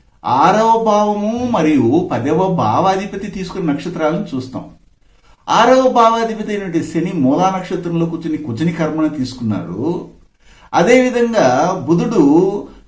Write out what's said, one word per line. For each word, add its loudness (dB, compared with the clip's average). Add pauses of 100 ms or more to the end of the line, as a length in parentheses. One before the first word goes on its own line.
(240)
ఆరవ 4
భావము 0
మరియు 2
పదవ 0
భావాధిపతి -2
తీసుకున్న -6
నక్షత్రాలను -4
చూస్తాం. -10 (840)
ఆరవ 4
భావాధిపతి 2
అయినటువంటి -4
శని -4
మూలా 2
నక్షత్రంలో -4
కూర్చుని -6
కుజుని -2
కర్మను -2
తీసుకున్నారు. -6 (640)
అదేవిధంగా 2 (100)
బుధుడు 2 (220)